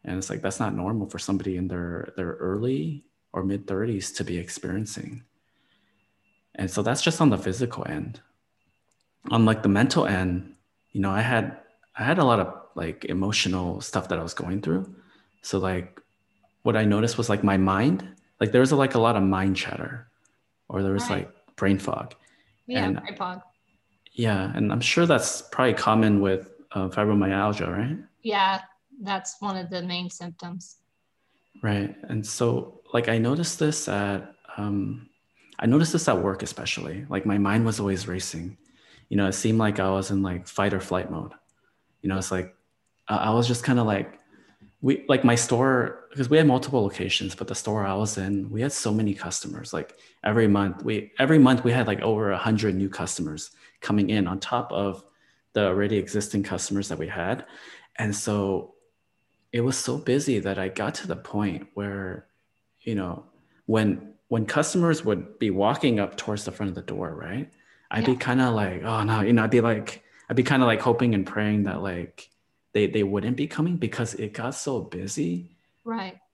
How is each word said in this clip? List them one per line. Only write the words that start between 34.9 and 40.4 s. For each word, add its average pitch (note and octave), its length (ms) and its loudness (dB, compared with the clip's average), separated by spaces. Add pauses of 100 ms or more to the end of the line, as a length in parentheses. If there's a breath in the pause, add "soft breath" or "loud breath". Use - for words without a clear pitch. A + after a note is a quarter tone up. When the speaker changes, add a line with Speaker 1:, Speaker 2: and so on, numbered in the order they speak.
Speaker 1:
I - 80 0
noticed D3+ 240 4
this E3+ 160 0
at F#2+ 160 2
work F#2+ 180 -2
especially. - 680 -8
Like, G2 160 -2
my G2+ 120 2
mind G2+ 280 4
was A2 140 0
always G2 280 -2
racing. F2+ 500 -8 (520 soft breath)
You G2+ 80 0
know, G2+ 100 4
it F#2+ 60 0
seemed A2 260 2
like G#2 200 2
I F#2+ 120 2
was G2 180 -2
in, G2 140 0
like, F2+ 240 -4